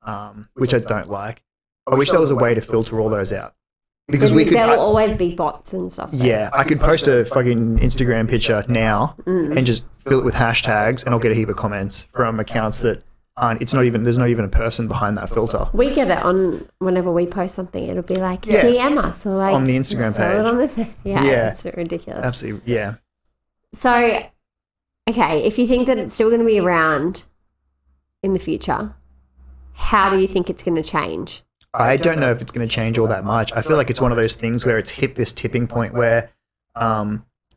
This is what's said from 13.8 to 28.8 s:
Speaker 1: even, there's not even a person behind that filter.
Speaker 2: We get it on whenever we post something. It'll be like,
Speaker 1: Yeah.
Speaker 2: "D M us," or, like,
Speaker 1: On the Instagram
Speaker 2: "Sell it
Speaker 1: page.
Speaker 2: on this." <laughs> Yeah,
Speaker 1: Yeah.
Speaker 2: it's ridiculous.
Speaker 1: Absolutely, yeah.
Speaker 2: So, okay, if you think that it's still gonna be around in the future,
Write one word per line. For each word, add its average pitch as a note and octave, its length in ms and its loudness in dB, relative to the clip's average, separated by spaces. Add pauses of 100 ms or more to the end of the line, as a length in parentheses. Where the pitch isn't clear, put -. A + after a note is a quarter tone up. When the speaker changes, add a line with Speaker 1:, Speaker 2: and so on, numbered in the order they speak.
Speaker 1:
even, A2+ 200 2
there's A#2+ 140 2
not A#2+ 120 4
even A2+ 160 0
a - 20 -2
person A2+ 400 0
behind G#2 300 -2
that G2 100 -8
filter. A2 460 -2
Speaker 2:
We C4 200 2
get C4+ 160 0
it F3 140 0
on F#3 420 0 (120)
whenever F3+ 340 0
we F3 140 0
post F#3 280 -4
something. F#3 320 -8
It'll F#3 160 -6
be F#3 140 -4
like, F#3 300 -4
Speaker 1:
Yeah. G#3+ 160 4
Speaker 2:
"D A#3+ 160 4
M C#4+ 200 2
us," - 280 -4
or, G3 100 -2
like, F#3+ 180 2
Speaker 1:
On C3+ 100 2
the C3 120 2
Instagram B2+ 380 0
Speaker 2:
"Sell A2 180 0
it G#3 100 2
Speaker 1:
page. A3 100 0
Speaker 2:
on A#3+ 60 0
this." B3+ 200 0
<laughs> - 260 -8
Yeah, G3 200 0
Speaker 1:
Yeah. A#2+ 260 2
Speaker 2:
it's - 140 -10
ridiculous. E3+ 600 -8
Speaker 1:
Absolutely, A#2+ 500 -6
yeah. G#2+ 200 -4 (800)
Speaker 2:
So, A#3+ 480 2 (840)
okay, E3 360 0
if G#3+ 140 -2
you A#3+ 100 4
think B3 180 2
that E3 120 2
it's - 160 -4
still A3 160 4
gonna A#3 140 4
be A3 140 4
around E3 680 0 (960)
in G3 100 -2
the F#3 60 0
future, F3 560 -4 (800)